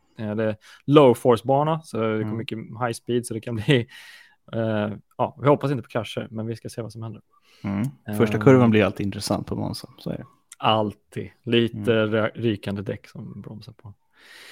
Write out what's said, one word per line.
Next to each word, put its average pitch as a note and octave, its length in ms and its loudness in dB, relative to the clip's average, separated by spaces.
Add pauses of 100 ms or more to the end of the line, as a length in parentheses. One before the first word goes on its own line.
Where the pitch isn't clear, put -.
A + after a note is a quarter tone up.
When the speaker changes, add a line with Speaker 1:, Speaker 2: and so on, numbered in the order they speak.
(200)
Speaker 1:
eh, G#2+ 100 -6
eller G#2+ 260 0 (300)
low C#3 280 8
force A#2 340 2
bana, D3+ 340 2
så - 160 -12
det A2 60 0
kommer A2 200 -2
Speaker 2:
Mm. A2 140 -4
Speaker 1:
mycket A2+ 200 -8
high A#2 360 -6
speed, A#2+ 320 -4
så - 80 -10
det A2 80 -8
kan A#2+ 140 -8
bli, A#2 320 2 (680)
eh, A2 380 -2 (260)
ja, A#2 240 -4
vi B2+ 60 -2
hoppas C#3+ 240 2
inte B2 120 -4
på - 60 -20
krascher, A2 420 -6
men A2 160 -8
vi A2+ 80 -6
ska A2 140 -14
se - 120 -10
vad G#2+ 100 -12
som A2+ 120 -14
händer. A2+ 180 -12 (420)
Speaker 2:
Mm. G#2 540 -4
Första A2 200 2
Speaker 1:
Eh, G#2+ 60 -4
Speaker 2:
kurvan B2+ 280 8
blir G#2+ 140 6
alltid G2+ 200 -2
intressant G2+ 420 -4
på - 80 -6
Monza, - 420 -8
så - 120 -10
är - 80 -6
det. - 80 -16 (320)
Speaker 1:
Alltid. G#2+ 720 -2 (140)
Lite A2+ 500 0
Speaker 2:
Mm. G#2+ 180 0
Speaker 1:
rö-, G#2+ 240 -2
rykande G#2 460 -4
däck G#2 260 -10
som G#2+ 340 -16
bromsar G#2 320 -18
på. G#2 200 -20 (580)